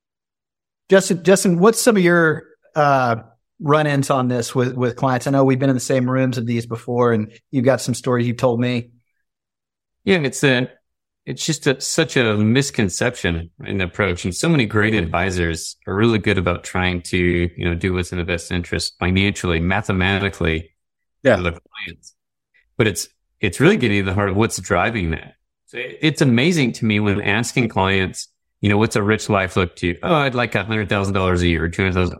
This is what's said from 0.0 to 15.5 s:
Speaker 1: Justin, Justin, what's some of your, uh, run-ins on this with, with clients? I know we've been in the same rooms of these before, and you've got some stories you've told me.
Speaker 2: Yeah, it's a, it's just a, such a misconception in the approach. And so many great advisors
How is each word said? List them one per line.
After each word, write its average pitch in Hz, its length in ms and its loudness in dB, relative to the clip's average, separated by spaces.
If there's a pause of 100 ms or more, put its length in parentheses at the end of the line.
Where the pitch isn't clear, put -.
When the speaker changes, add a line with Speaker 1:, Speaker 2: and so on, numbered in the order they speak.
Speaker 1:
Justin, 190 340 4
Justin, 185 360 4
what's 220 220 4
some 233 160 4
of 180 60 4
your, 170 420 2 (300)
uh, 135 420 2 (420)
run-ins 143 500 2
on 127 180 2
this 123 280 -2
with, 127 200 0
with 123 200 -2
clients? 127 320 -2
I 143 40 0
know 139 120 4
we've 135 160 2
been 139 100 2
in 131 60 2
the 123 40 -4
same 127 300 -2
rooms 131 280 0
of 117 80 -4
these 117 200 -2
before, 120 460 0
and 107 200 -2 (200)
you've 127 140 0
got 131 160 4
some 127 120 -4
stories 123 340 0
you've 120 100 -4
told 120 220 0
me. 123 320 -4 (1120)
Speaker 2:
Yeah, 190 140 4
it's 139 240 -2
a, 131 260 2 (560)
it's 139 200 -8
just 151 220 -2
a, 127 140 0
such - 340 -2
a 113 220 2
misconception 107 1120 0 (160)
in 101 140 -4
the 92 40 -2
approach. 90 400 -2
And 90 100 -4
so - 140 -2
many 147 180 2
great 107 280 0
advisors 85 840 -2 (100)